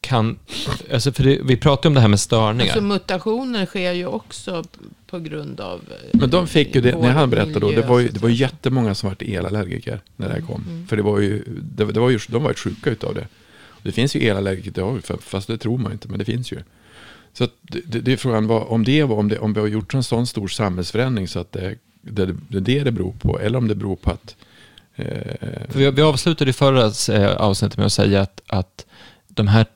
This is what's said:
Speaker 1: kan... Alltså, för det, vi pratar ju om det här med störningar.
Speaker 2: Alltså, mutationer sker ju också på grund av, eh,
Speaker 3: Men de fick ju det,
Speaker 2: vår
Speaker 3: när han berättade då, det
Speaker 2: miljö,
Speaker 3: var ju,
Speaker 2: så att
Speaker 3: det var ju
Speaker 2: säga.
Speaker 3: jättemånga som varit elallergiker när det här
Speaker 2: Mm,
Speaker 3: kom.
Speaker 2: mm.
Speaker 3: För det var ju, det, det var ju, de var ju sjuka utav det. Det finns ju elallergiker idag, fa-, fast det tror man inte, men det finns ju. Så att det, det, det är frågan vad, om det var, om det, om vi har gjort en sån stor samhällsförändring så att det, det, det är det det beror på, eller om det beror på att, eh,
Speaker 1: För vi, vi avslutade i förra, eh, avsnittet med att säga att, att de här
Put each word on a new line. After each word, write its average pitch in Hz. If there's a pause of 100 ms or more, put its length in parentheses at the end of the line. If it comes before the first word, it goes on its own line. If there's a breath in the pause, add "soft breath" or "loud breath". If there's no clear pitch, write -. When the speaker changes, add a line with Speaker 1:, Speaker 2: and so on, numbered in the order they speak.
Speaker 1:
kan... 113 (540 loud breath)
Alltså, 131
för 135
det, 135
vi 131
pratar -
ju 165
om 147
det 135
här 110
med 101
störningar. 113
Speaker 2:
Alltså, 220
mutationer 202
sker 180
ju 175
också - (420)
på 180
grund 151
av, 92 (100)
eh, -
Speaker 3:
Men 135
de 175
fick -
ju 135
det, 123
Speaker 2:
vår -
Speaker 3:
när 123
han 135
berättade 107
då, 104
det -
Speaker 2:
miljö, 113
Speaker 3:
var 123
ju, 123
Speaker 2:
så -
att -
Speaker 3:
det 101
var 113
ju 117
Speaker 2:
säga. 131
Speaker 3:
jättemånga 123
som 101
varit 95
elallergiker 92 (160)
när 92
det 85
här -
Speaker 2:
Mm, -
Speaker 3:
kom. -
Speaker 2:
mm. 85
Speaker 3:
För 113
det 104
var 104
ju, 104 (180)
det, -
det 110
var 123
ju, 117 (100)
de 120
var 151
ju -
sjuka -
utav -
det. - (560 soft breath)
Det -
finns 131
ju 147
elallergiker 98
idag, 98
fa-, -
fast 98
det 113
tror 117
man 117
inte, 104
men 101
det 101
finns 120
ju. - (680 loud breath)
Så -
att 123 (100)
det, -
det, 117
det 120
är 127
frågan 110
vad, 110
om 113
det 143
var, 120
om 104
det, 104
om 107
vi 104
har 107
gjort 107
en 131
sån 120
stor 101
samhällsförändring 101
så -
att 87
det, 95 (280)
det, 101 (220)
det -
är 98
det 123
det 127
beror 92
på, -
eller 110
om 117
det 107
beror 98
på -
att, - (580 soft breath)
eh, - (600)
Speaker 1:
För 139
vi, 139
vi 135
avslutade 156
i -
förra, 120
eh, 101
avsnittet 98
med 104
att 104
säga 101
att, -
att - (420 soft breath)
de 107
här 110